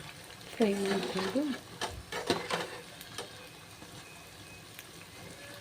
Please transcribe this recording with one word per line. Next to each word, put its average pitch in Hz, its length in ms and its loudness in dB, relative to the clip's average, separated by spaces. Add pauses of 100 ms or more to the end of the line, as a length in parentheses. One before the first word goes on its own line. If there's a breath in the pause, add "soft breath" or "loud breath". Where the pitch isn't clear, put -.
(540)
ಫ್ರೈ 220 160 10 (120)
ಮಾಡ್ಕೊಂಡು, 190 600 4 (4000)